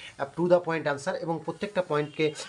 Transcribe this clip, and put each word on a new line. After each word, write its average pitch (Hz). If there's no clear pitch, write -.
আহ, 143
to 175
the 175
point 165
answer 147
এবং 165
প্রত্যেকটা 185
পয়েন্টকে 151